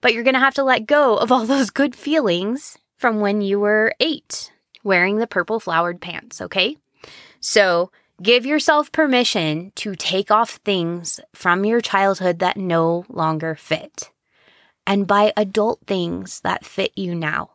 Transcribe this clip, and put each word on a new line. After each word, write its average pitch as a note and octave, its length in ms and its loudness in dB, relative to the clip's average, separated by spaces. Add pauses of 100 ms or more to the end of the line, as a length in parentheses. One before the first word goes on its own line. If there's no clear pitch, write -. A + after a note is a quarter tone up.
But B3 120 2
you're A#3 100 -4
gonna B3+ 160 2
have C4+ 160 2
to C#4 80 0
let B3 240 0
go C#4+ 300 4
of A#3 140 2
all B3 140 2
those B3+ 240 0
good C4+ 260 0
feelings A#3 840 -2 (180)
from A3 220 -2
when G#3 220 0
you G3+ 180 0
were G#3+ 400 2
eight, - 520 -4 (320)
wearing G3 340 2
the A3+ 100 -2
purple G#3 320 -4
flowered F3 420 -2
pants, - 400 -14
okay? F#3+ 360 -4 (640)
So F#3 520 2 (320)
give A#3 200 4
yourself D4 480 2
permission G3+ 840 0
to G3+ 200 -8
take F#3 360 -2
off A3 220 2 (120)
things F3 540 -2 (160)
from F3+ 280 2
your A3+ 160 2
childhood F#3+ 600 0
that F3+ 180 0
no E3+ 500 0
longer D#3+ 460 -4
fit, - 560 -8 (760)
and G3+ 180 2
buy G3+ 320 4
adult G#3+ 480 0
things F3+ 540 -6
that - 260 -6
fit - 300 -6
you F3+ 180 -6
now D#3 420 -6